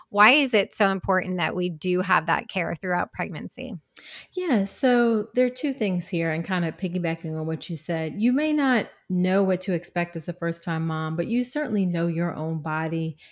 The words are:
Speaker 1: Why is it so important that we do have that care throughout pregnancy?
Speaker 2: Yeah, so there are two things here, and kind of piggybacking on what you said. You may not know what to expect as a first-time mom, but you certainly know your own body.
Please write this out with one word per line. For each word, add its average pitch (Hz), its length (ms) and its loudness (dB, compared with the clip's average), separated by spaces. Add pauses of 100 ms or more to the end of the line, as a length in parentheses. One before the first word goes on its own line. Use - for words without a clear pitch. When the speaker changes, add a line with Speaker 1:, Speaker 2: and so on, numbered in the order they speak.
Speaker 1:
Why 208 220 8
is 285 220 4
it 208 200 2
so 202 160 2
important 185 480 0
that 160 180 0
we 180 140 0
do 180 320 0
have 175 240 2
that 156 240 0
care 170 260 -4
throughout 180 380 -2
pregnancy? 165 640 -8 (580)
Speaker 2:
Yeah, 294 320 0
so 240 720 2
there 254 100 4
are 247 40 0
two 269 240 -2
things 185 360 -2
here, 165 220 0
and 165 120 -2
kind 175 220 0
of 165 120 -4
piggybacking 165 640 -4
on 156 60 -4
what 160 240 -6
you 170 80 -6
said. 160 400 -4
You 233 160 2
may 302 180 2
not 269 380 2 (200)
know 185 340 2
what 185 180 2
to 196 120 -2
expect 175 440 -4
as 160 100 -6
a 175 60 -4
first-time 165 540 -4
mom, 160 280 -2
but 170 120 -2
you 240 160 0
certainly 240 420 -2
know 170 220 0
your 170 280 0
own 160 260 -4
body. 160 560 -2 (140)